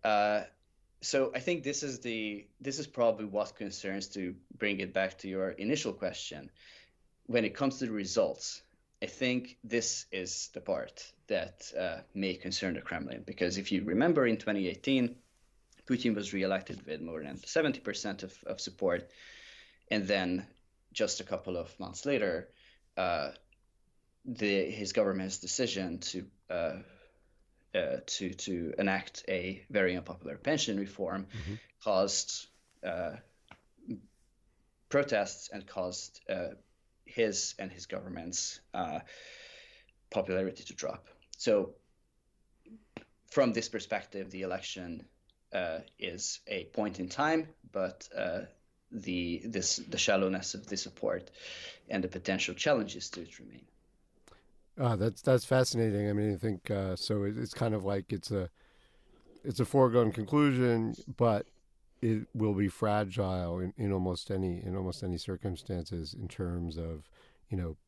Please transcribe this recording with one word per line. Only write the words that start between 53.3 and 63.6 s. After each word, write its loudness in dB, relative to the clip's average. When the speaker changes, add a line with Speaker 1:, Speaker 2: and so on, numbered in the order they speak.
Speaker 1:
remain. -18
Speaker 2:
Ah, 4
that's, 2
that's 6
fascinating. 4
I 2
mean, 4
I 2
think, -2
uh, 2
so 0
it, -2
it's -4
kind 2
of 0
like 0
it's -4
a, 0
it's -4
a 4
foregone 8
conclusion, 4
but 4
it 2
will 2
be 4
fragile 2
in, -2